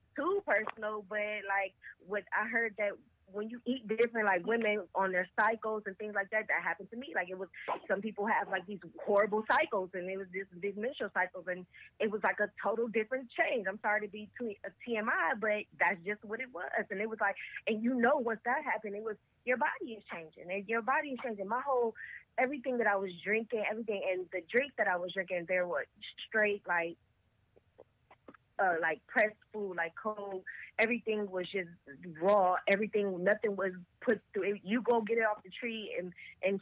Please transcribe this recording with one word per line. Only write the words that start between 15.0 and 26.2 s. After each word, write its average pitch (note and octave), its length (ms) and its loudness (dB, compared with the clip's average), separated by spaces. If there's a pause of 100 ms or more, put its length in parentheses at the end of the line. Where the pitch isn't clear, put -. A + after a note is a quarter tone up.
I, E4 320 2
but G#3+ 220 0 (160)
that's F3+ 260 2
just G#3 180 -4
what A3 160 -6
it B3+ 140 -12
was. F3 160 -6 (220)
And G3 100 -2
it A3 80 -2
was A3 100 -8
like, G3+ 160 0 (300)
and A3 180 0
you B3+ 120 2
know, B3 220 4
once A3+ 280 0
that C#4 180 0
happened, G#3 320 -4
it G#3+ 80 -8
was, G#3+ 120 -6 (280)
your B3 140 2
body C#4 400 -2
is F#3+ 60 -16 (100)
changing E3 380 -10
and G3 180 -4
your A3+ 140 0
body C#4+ 260 2
is A#3+ 140 -4
changing. G3+ 240 -4
My A#3+ 180 0
whole, B3 300 4 (420)
everything B3+ 400 0
that A3 100 4
I G3+ 80 4
was G3 160 0 (120)
drinking, G#3+ 460 0
everything, G#3+ 320 -2 (100)
and F#3 200 -2
the F3+ 100 -4 (140)
drink C4+ 220 2
that G#3 100 2
I F3+ 100 2
was F3 160 -4
drinking, F3+ 340 -2
there F#3 180 2
was D3 200 -2 (420)